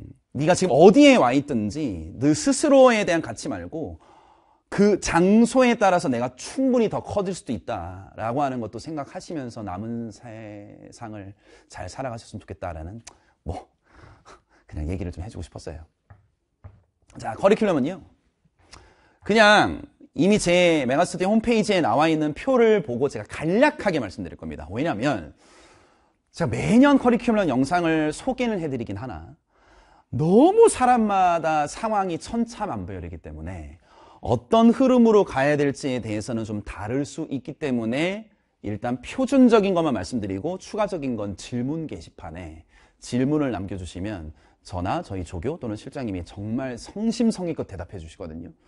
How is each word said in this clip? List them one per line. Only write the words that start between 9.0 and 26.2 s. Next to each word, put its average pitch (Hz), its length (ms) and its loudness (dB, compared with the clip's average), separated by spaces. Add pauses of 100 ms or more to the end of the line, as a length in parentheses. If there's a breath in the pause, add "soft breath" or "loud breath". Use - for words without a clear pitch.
남은 110 480 -8
세상을 104 1200 -18 (340 soft breath)
잘 - 220 -14
살아가셨으면 117 520 -12
좋겠다라는, 87 600 -12 (420 loud breath)
뭐, - 260 -10 (960 soft breath)
그냥 76 220 -10
얘기를 90 240 -6
좀 82 140 -12
해주고 95 160 -14
싶었어요. 78 440 -14 (1300)
자, 117 160 -10
커리큘럼은요. 185 680 0 (1200 soft breath)
그냥 208 580 4 (320)
이미 190 260 4
제 175 480 2
메가스터디 170 380 0
홈페이지에 214 560 0
나와 135 260 2
있는 156 260 0
표를 226 500 2
보고 120 260 -2
제가 107 180 -12
간략하게 202 720 0
말씀드릴 92 380 -10
겁니다. 73 340 -12
왜냐면 117 640 -4 (960 soft breath)